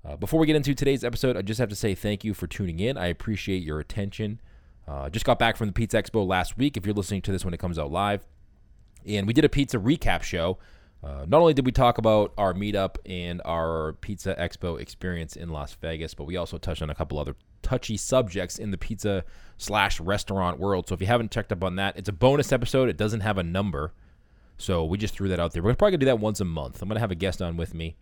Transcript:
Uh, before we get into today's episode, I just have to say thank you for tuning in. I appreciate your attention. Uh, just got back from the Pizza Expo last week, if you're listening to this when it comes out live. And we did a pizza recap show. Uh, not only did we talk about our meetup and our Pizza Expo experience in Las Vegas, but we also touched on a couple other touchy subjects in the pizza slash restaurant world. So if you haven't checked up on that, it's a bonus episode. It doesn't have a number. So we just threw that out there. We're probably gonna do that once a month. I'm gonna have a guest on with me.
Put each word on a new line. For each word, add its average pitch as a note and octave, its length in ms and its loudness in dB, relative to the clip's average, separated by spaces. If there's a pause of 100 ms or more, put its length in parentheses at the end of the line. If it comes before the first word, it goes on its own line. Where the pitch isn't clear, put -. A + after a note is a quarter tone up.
Uh, - 140 -10
before B2 200 0
we D#3+ 80 8
get D3+ 120 6
into C#3 180 2
today's C#3 300 2
episode, B2 320 0
I G2 40 -2
just G#2+ 200 -2
have A2 80 2
to G#2 80 -8
say G2+ 180 0
thank G#2 300 -4
you G#2 80 -2
for - 120 -6
tuning E2+ 360 -4
in. A#2+ 160 0
I F2+ 80 -4
appreciate F#2 580 -2
your D2+ 160 -4
attention. G#2 600 -6 (440)
Uh, C#2 240 -8
just - 160 -2
got C3 140 6
back A#2 160 6
from A2 120 -2
the F#2+ 60 -4
Pizza A2 300 2
Expo G2+ 240 0
last F#2 300 0
week, C#3 180 2
if F#2+ 100 -6
you're G#2 80 0
listening G2 280 -2
to G2 100 -2
this F#2 140 -2
when F2 80 -2
it E2 40 -6
comes F2 220 -2
out D2 100 -2
live. G2+ 380 0 (760)
And G2+ 220 0
we A2+ 40 2
did D3+ 140 6
a C#3+ 40 6
pizza C#3 280 0
recap G#2 460 2
show. F2+ 340 -2 (440)
Uh, C#2 240 -10
not B2+ 140 6
only E3 140 8
did C3 120 2
we B2+ 60 2
talk A#2+ 280 4
about G#2+ 380 4
our G2 160 2
meetup G2 520 -2
and F2 400 -6
our D#2+ 560 -2
Pizza F#2+ 340 -6
Expo E2+ 420 -4
experience E2+ 600 -8
in E2+ 100 -10
Las D2 280 -8
Vegas, D#2+ 380 -6
but D2 120 -10
we F2 100 -6
also E2+ 220 -6
touched D#2+ 240 -6
on D#2 80 -4
a D2 60 -6
couple D2 220 -6
other D2 200 -6 (240)
touchy A#2+ 340 -2
subjects F#2+ 640 0
in G#2 120 -6
the F2+ 60 -2
pizza G2 460 -2 (320)
slash G2+ 460 2
restaurant F2+ 580 0
world. F#2 300 0
So F#2 60 -2
if E2+ 40 -10
you F#2+ 80 -2
haven't A#2 240 4
checked G#2+ 220 -2
up F2+ 100 -2
on F2+ 140 -2
that, G2 180 -2
it's G2 140 -6
a G2 40 -6
bonus C3+ 380 4
episode. B2+ 380 4
It E2+ 80 -2
doesn't G#2+ 240 0
have G2+ 160 0
a F2+ 60 0
number. E2+ 500 -2 (680)
So E2+ 260 0
we F2+ 120 0
just G#2 160 -2
threw G2 160 -2
that F2+ 100 2
out E2+ 140 0
there. E2+ 80 -2
We're A2+ 140 4
probably G#3 160 6
gonna F3 80 2
do C3 80 4
that A#2+ 120 4
once G#2+ 200 0
a G2+ 40 0
month. D#2+ 380 -4
I'm F2+ 60 -6
gonna A2 120 -2
have A2 120 0
a F2+ 40 -2
guest F#2 280 -2
on E2+ 140 -4
with E2+ 180 -6
me. E2 260 -8